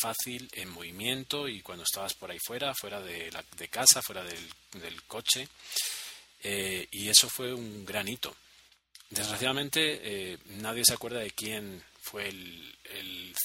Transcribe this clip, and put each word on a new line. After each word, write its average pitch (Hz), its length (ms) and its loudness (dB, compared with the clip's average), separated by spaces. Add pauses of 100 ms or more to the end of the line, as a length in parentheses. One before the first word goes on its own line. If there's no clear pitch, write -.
fácil, 123 520 -2
en 95 180 -8
movimiento 117 760 -2
y 107 140 -6
cuando 87 240 -10
estabas 98 300 0
por 92 160 -12
ahí 87 140 -8
fuera, 127 300 -2
fuera 101 260 -4
de 85 320 -6
la, - 120 -8 (120)
de - 120 -10
casa, 127 340 8
fuera 95 220 -6
del, 85 300 -10 (180)
del 82 320 -10
coche. 123 440 2 (920)
Eh, 95 480 0
y 101 180 -4
eso 104 200 10
fue 127 240 -2
un 110 320 -6
gran 101 240 -2
hito. - 260 -4 (760)
Desgraciadamente, 135 920 2
eh, 95 440 -4
nadie 113 380 -2
se 120 100 10
acuerda 120 260 -4
de 104 100 -4
quién 104 540 -6 (180)
fue 101 260 -4
el, 90 560 -12
el 92 500 -8 (100)